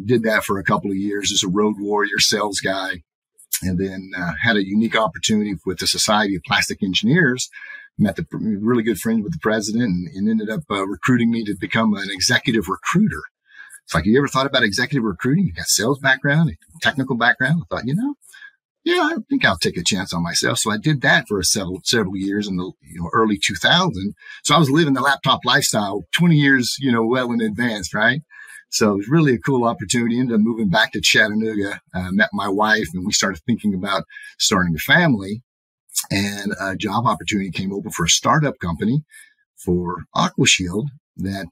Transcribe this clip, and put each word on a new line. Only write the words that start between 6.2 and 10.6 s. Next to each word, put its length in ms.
of 80
Plastic 400
Engineers. 680
Met 200
the 80
pr-, 120
really 460
good 160
friend 240
with 100
the 60
president, 460
and, 240
and 200
ended 220
up, 180